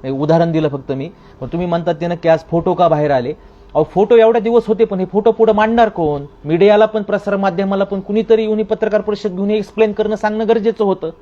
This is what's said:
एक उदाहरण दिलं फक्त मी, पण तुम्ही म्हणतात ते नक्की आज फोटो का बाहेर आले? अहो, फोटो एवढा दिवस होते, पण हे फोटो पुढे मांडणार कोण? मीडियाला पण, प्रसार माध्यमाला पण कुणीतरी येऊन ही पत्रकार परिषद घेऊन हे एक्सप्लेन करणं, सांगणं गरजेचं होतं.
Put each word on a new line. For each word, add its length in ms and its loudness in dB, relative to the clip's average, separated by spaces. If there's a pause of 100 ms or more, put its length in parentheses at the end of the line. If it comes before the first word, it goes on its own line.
एक 80 -8
उदाहरण 400 0
दिलं 180 0
फक्त 220 -8
मी, 200 -6 (300)
पण 60 -10
तुम्ही 200 -6
म्हणतात 340 -2
ते 60 -4
नक्की 220 -2
आज 100 4 (120)
फोटो 220 0
का 140 2
बाहेर 240 2
आले? 220 -2 (420)
अहो, 80 2
फोटो 340 2
एवढा 220 4
दिवस 260 0
होते, 200 0
पण 140 -6
हे 60 -2
फोटो 260 0
पुढे 200 2
मांडणार 380 2
कोण? 360 -4 (200)
मीडियाला 400 4
पण, 160 -4
प्रसार 360 -4
माध्यमाला 460 -2
पण 160 -4
कुणीतरी 420 0
येऊन 160 -2
ही 60 -2
पत्रकार 380 -2
परिषद 280 -6
घेऊन 200 -4
हे 80 0
एक्सप्लेन 340 -2
करणं, 240 -4
सांगणं 320 -4
गरजेचं 360 0
होतं. 260 -2 (120)